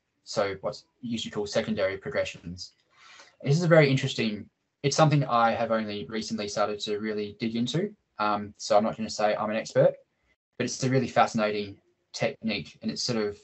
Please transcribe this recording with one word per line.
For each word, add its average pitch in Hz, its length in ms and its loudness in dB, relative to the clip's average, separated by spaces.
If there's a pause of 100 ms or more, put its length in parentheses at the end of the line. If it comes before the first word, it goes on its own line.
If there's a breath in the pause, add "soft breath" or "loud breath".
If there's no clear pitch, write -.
(240)
So 98 380 -2
what's - 240 -8 (160)
usually 117 280 -6
called 104 200 -4
secondary 104 480 -2
progressions. 92 760 -8 (720 loud breath)
This 143 140 4
is 180 60 2
a 175 40 2
very 156 220 8
interesting, 120 600 0 (320)
it's 139 160 0
something 151 280 6
I 117 260 4
have 113 200 -2
only 104 380 -2
recently 110 380 -4
started 104 340 -2
to 104 160 -2
really 104 420 -4
dig 113 160 -2
into. 151 380 -2 (240)
Um, 104 400 -2
so - 180 0
I'm 104 80 6
not 110 140 -2
gonna 110 120 -6
say 107 260 0
I'm 107 160 -2
an 107 40 -2
expert, 127 380 2 (640)
but 123 80 -2
it's - 180 -4
a 127 60 2
really 123 180 2
fascinating 107 720 0 (340)
technique, - 680 -6
and 110 80 -6
it's - 140 -6
sort 113 200 -2
of, 104 200 -4